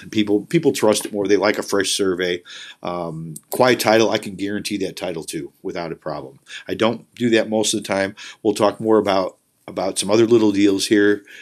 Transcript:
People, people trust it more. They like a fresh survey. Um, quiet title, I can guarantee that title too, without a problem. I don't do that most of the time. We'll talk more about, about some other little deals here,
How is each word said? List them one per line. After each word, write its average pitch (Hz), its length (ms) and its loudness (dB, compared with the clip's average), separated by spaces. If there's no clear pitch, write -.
People, 104 300 0
people 139 280 2
trust 107 360 2
it - 60 -10
more. 101 140 -4
They 101 100 4
like 98 220 2
a - 40 -4
fresh 98 280 0
survey. 90 500 -2
Um, 82 540 -8
quiet 123 300 2
title, 110 300 4
I 110 80 -2
can 104 180 -8
guarantee 101 420 -6
that 92 160 -6
title 87 300 -8
too, 73 260 -10
without 85 280 -8
a 80 60 -10
problem. 73 420 -12
I 95 60 -4
don't 110 420 -2
do 123 140 0
that 110 180 4
most 110 260 0
of 104 80 -4
the - 40 -12
time. 98 280 -2
We'll 104 100 2
talk 104 260 0
more 110 180 4
about, 98 400 0
about 95 320 -4
some 92 100 -4
other 113 180 6
little 110 260 4
deals 98 340 2
here, 101 380 2